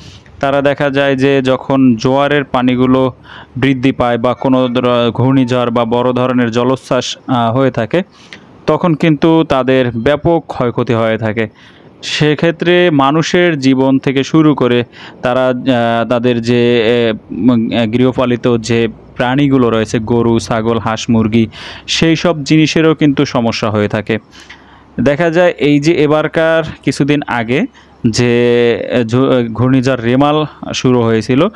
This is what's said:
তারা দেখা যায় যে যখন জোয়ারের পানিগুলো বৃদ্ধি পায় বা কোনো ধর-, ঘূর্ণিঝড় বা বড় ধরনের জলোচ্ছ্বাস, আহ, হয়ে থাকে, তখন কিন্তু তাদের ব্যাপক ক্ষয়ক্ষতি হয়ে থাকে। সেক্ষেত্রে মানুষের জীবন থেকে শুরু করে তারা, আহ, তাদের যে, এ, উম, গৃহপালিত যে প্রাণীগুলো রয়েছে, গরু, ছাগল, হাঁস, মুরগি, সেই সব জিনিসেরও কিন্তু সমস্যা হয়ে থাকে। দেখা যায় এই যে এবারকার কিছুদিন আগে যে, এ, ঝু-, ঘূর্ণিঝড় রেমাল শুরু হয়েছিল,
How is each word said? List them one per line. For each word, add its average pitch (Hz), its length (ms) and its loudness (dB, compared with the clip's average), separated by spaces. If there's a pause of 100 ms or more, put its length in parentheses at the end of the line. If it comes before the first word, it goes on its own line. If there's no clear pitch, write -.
(400)
তারা 139 220 0
দেখা 143 280 0
যায় 139 260 0
যে 135 260 2
যখন 131 540 2
জোয়ারের 139 480 0
পানিগুলো 127 720 0 (440)
বৃদ্ধি 131 340 0
পায় 120 260 -2
বা 120 160 0
কোনো 127 340 0
ধর-, 120 440 0
ঘূর্ণিঝড় 123 600 0
বা 120 140 0
বড় 120 280 0
ধরনের 127 380 0
জলোচ্ছ্বাস, 123 640 -2 (100)
আহ, 120 300 0
হয়ে 135 140 2
থাকে, 127 320 -2 (640)
তখন 156 260 0
কিন্তু 160 560 2
তাদের 131 460 0
ব্যাপক 147 520 0
ক্ষয়ক্ষতি 123 460 -4
হয়ে 113 240 0
থাকে। 110 300 -4 (540)
সেক্ষেত্রে 170 880 0
মানুষের 156 680 2
জীবন 135 400 2
থেকে 135 240 -2
শুরু 156 320 2
করে 120 280 0 (380)
তারা, 127 260 0
আহ, 117 640 0
তাদের 120 320 0
যে, 120 460 2
এ, 117 260 2 (180)
উম, 117 380 0 (240)
গৃহপালিত 123 640 0
যে 117 300 -2 (280)
প্রাণীগুলো 131 540 0
রয়েছে, 113 300 -2
গরু, 117 400 0
ছাগল, 113 400 -2
হাঁস, 110 300 -4
মুরগি, 110 380 2 (400)
সেই 165 280 0
সব 160 280 -2
জিনিসেরও 156 520 2
কিন্তু 147 300 0
সমস্যা 117 440 -2
হয়ে 104 180 0
থাকে। 107 320 -4 (800)
দেখা 143 300 2
যায় 175 280 2
এই 147 220 2
যে 160 140 2
এবারকার 156 680 0 (200)
কিছুদিন 147 440 0
আগে 120 380 -2 (420)
যে, 120 240 2 (600)
এ, 120 120 0
ঝু-, 123 500 0
ঘূর্ণিঝড় 127 480 0
রেমাল 143 440 0 (280)
শুরু 123 280 2
হয়েছিল, 117 540 2